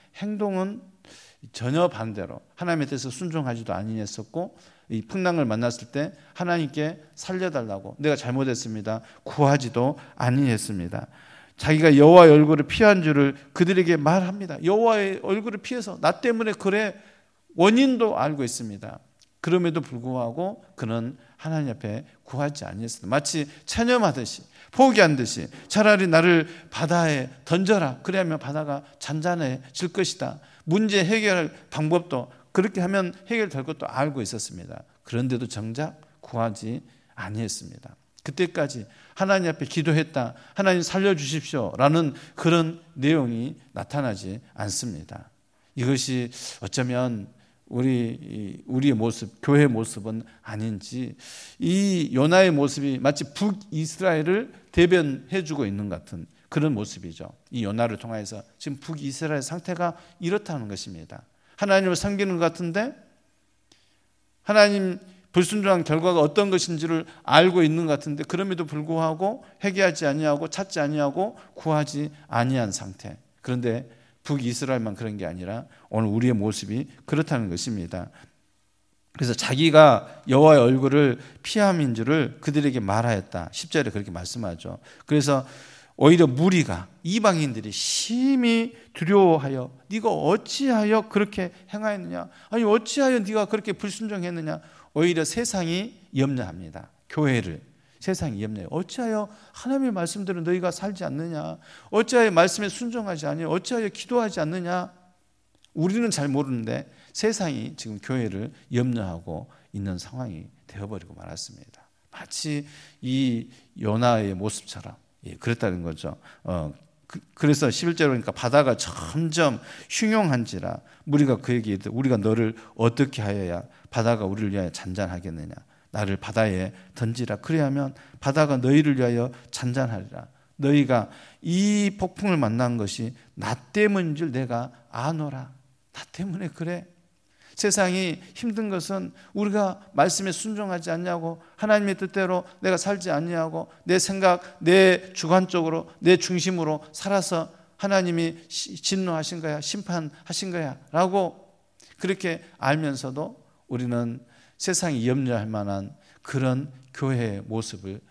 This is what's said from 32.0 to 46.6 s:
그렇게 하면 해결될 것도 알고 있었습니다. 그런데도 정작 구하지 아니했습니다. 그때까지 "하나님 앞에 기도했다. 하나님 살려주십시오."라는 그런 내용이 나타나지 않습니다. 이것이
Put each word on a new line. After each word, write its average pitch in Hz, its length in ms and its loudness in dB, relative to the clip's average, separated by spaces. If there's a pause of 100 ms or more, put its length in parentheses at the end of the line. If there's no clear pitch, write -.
그렇게 190 300 0
하면 185 320 -2 (140)
해결될 196 360 -4
것도 147 240 -8
알고 139 340 -2
있었습니다. 90 600 -10 (200)
그런데도 123 440 -2
정작 117 540 -8 (200)
구하지 113 600 -6 (320)
아니했습니다. 104 840 -10 (280)
그때까지 147 640 -4 (260)
"하나님 190 360 2
앞에 151 160 -4
기도했다. 151 680 0 (220)
하나님 185 260 2
살려주십시오."라는 151 1300 0 (180)
그런 165 480 2 (140)
내용이 131 640 0 (160)
나타나지 107 680 -6 (140)
않습니다. 101 760 -10 (460)
이것이 127 560 -2 (300)